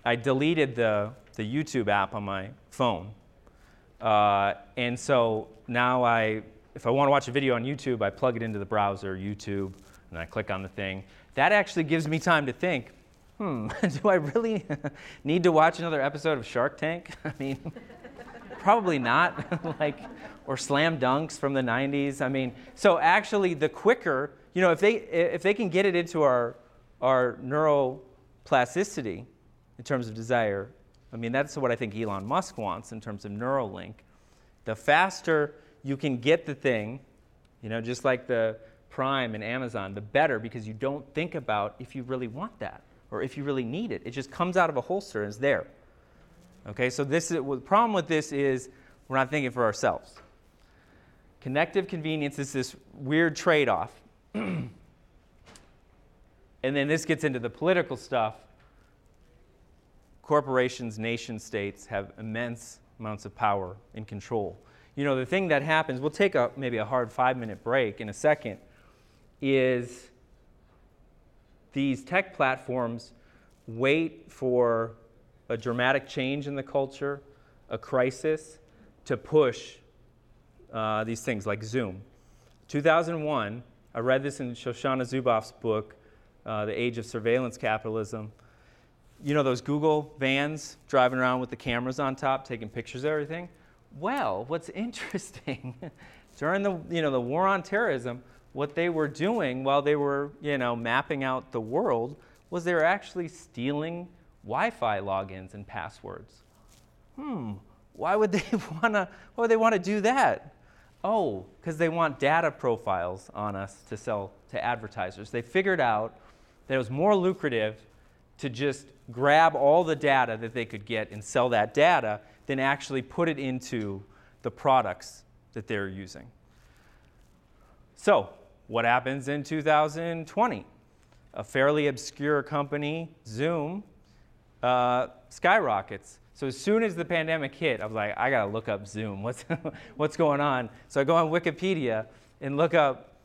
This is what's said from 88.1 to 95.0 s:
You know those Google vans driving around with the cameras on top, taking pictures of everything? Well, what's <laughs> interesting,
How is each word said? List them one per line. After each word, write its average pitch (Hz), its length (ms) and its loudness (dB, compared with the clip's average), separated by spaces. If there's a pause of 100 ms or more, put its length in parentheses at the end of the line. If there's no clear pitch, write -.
You 143 120 -2
know 147 80 4
those 127 180 2
Google 151 580 0
vans 139 580 -2 (120)
driving 127 300 4
around 127 220 2
with 123 100 -6
the 117 60 -8
cameras 127 440 -4
on 135 160 -2
top, 135 300 -2
taking 113 220 -8
pictures 123 360 -10
of 151 60 0
everything? 156 380 -6 (500)
Well, 147 480 -2
what's 165 220 -6
<laughs> - 60 -16
interesting, - 1000 -8 (640)